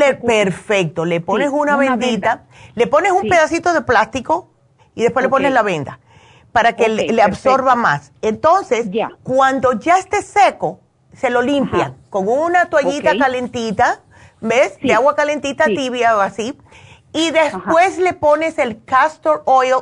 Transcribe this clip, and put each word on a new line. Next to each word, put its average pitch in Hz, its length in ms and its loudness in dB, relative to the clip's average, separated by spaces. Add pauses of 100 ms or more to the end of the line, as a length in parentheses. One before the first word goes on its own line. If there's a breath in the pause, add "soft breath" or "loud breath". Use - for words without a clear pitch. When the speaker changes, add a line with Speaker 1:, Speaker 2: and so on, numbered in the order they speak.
Speaker 1:
te - 80 -
preocupes. 240 220 -2 (100)
Speaker 2:
perfecto, 180 580 -2
le 170 160 -2
pones 202 300 -2
Speaker 1:
Sí, 269 60 -2
Speaker 2:
una 294 200 0
Speaker 1:
una 269 220 0
Speaker 2:
bendita, 226 380 -2
Speaker 1:
venda. - 80 -12 (320 loud breath)
Speaker 2:
le 226 100 0
pones 320 260 2
un 370 120 2
Speaker 1:
Sí. 440 60 -4
Speaker 2:
pedacito 330 440 2
de 302 80 0
plástico 240 680 -2 (420 soft breath)
y - 80 -8
después 226 220 2
le 262 60 0
pones 269 200 2
Speaker 1:
Ok. 262 60 0
Speaker 2:
la 240 80 4
venda 165 360 -6 (520 soft breath)
para 226 220 2
que 233 100 -2
Speaker 1:
Ok, 220 60 2
Speaker 2:
le, 214 220 -2
le 226 120 2
absorba 254 500 2
Speaker 1:
perfecto. 240 80 2
Speaker 2:
más. 147 300 -2 (100)
Entonces, 220 680 0
Speaker 1:
Ya. 190 180 -4 (140)
Speaker 2:
cuando 262 560 0
ya 339 180 2
esté 381 240 -4
seco, 285 580 0 (320)
se 247 200 -4
lo 240 100 2
limpian 247 400 0
Speaker 1:
Ajá. 135 120 -6 (180)
Speaker 2:
con 190 180 -4
una 339 400 0
toallita 294 440 0
Speaker 1:
Ok. - 40 -2
Speaker 2:
calentita, 247 840 -2 (420 soft breath)
¿ves? 233 380 0
Speaker 1:
Sí. 277 100 -4
Speaker 2:
De 226 40 2
agua 269 220 2
calentita 294 500 -2
Speaker 1:
Sí. 202 100 0
Speaker 2:
tibia 240 420 0
o - 40 2
así. 208 340 -6 (580 soft breath)
Y 320 160 -2
Speaker 1:
Ajá. 320 140 2 (140)
Speaker 2:
después 320 400 0
le 359 160 0
pones 311 460 0
el 240 240 -6
castor 302 600 0
oil 262 360 2